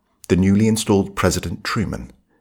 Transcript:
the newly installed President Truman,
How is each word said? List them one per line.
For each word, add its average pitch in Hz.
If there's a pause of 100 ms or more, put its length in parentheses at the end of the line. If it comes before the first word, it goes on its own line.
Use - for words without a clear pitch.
(280)
the 92
newly 98
installed 104
President 90
Truman, - (280)